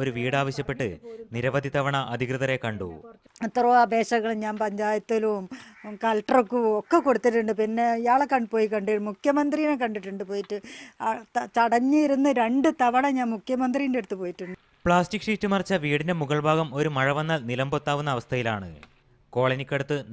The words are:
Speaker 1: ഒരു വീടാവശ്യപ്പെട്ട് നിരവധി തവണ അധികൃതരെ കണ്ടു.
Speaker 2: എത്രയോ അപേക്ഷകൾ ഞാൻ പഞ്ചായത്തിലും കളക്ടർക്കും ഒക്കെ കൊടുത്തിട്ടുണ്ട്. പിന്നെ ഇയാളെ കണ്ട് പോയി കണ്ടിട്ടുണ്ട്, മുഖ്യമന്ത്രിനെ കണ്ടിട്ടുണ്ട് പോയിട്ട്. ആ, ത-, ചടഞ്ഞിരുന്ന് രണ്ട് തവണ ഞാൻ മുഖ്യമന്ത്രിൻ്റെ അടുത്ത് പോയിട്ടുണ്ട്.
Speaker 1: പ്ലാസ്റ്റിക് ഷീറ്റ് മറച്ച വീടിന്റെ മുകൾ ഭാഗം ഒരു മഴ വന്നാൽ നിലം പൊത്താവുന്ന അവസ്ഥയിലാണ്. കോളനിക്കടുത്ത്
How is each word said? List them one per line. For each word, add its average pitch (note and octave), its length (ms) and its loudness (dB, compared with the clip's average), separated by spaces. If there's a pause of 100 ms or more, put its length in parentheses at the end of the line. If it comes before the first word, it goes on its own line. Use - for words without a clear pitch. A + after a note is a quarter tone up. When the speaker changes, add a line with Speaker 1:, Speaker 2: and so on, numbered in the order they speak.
Speaker 1:
ഒരു C3+ 160 -2
വീടാവശ്യപ്പെട്ട് C3+ 720 -2 (480)
നിരവധി B2+ 400 -2
തവണ C#3 220 0 (180)
അധികൃതരെ B2+ 500 -2
കണ്ടു. G2+ 240 -6 (580)
Speaker 2:
എത്രയോ A#3+ 280 2 (100)
അപേക്ഷകൾ A3+ 460 0 (140)
ഞാൻ G#3+ 180 -6
പഞ്ചായത്തിലും G#3+ 800 -2 (600)
കളക്ടർക്കും A3+ 640 2 (140)
ഒക്കെ E4 280 2
കൊടുത്തിട്ടുണ്ട്. A3+ 540 2
പിന്നെ A3 260 0 (160)
ഇയാളെ B3+ 300 4
കണ്ട് A#3+ 220 0
പോയി A3 200 4
കണ്ടിട്ടുണ്ട്, G#3 360 0
മുഖ്യമന്ത്രിനെ D4 720 0
കണ്ടിട്ടുണ്ട് G3 480 -6
പോയിട്ട്. G3+ 280 -6 (460)
ആ, A3 40 0 (280)
ത-, A#3+ 100 -2 (120)
ചടഞ്ഞിരുന്ന് C4+ 760 4 (100)
രണ്ട് C4 260 4 (140)
തവണ B3 220 4 (140)
ഞാൻ B3 180 0
മുഖ്യമന്ത്രിൻ്റെ B3+ 680 0
അടുത്ത് G3 200 -8
പോയിട്ടുണ്ട്. F3+ 340 -8 (300)
Speaker 1:
പ്ലാസ്റ്റിക് F3 420 2
ഷീറ്റ് G#3 240 0
മറച്ച G3 200 0 (140)
വീടിന്റെ D3+ 360 0
മുകൾ D3 260 0
ഭാഗം D#3+ 200 2 (120)
ഒരു D#3 180 2
മഴ C3 100 4 (120)
വന്നാൽ D#3 200 0 (120)
നിലം C3+ 220 -2
പൊത്താവുന്ന D3 420 -2
അവസ്ഥയിലാണ്. A2+ 540 -4 (680)
കോളനിക്കടുത്ത് C3 600 -2 (160)